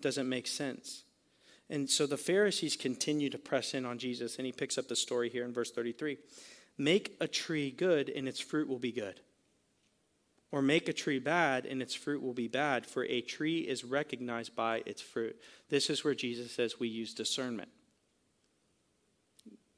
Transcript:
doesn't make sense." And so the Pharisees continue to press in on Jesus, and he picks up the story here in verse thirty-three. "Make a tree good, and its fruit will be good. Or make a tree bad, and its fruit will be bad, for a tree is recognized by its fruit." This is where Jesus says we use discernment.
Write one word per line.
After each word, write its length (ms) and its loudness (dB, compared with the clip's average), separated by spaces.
doesn't 280 2
make 160 0
sense." 600 -6
And 220 0
so 160 6
the 100 2
Pharisees 600 4
continue 560 0
to 80 -6
press 340 0
in 120 -2
on 120 -4
Jesus, 400 -4
and 80 -4
he 60 -2
picks 260 -4
up 100 -2
the 80 -2
story 340 2
here 160 -2
in 60 -6
verse 200 -2
thirty-three. 480 -2
"Make 420 4
a 80 0
tree 440 -2
good, 380 4
and 180 -2
its 120 -4
fruit 280 0
will 100 -2
be 140 -2
good. 300 -6
Or 100 2
make 260 4
a 60 0
tree 240 0
bad, 480 2
and 160 -4
its 140 -4
fruit 260 -2
will 120 -2
be 140 -2
bad, 380 2
for 200 -2
a 160 2
tree 380 -2
is 240 -4
recognized 720 -4
by 300 0
its 160 -8
fruit." 380 -4
This 200 4
is 140 0
where 100 4
Jesus 380 -4
says 280 0
we 80 0
use 260 -4
discernment. 580 -4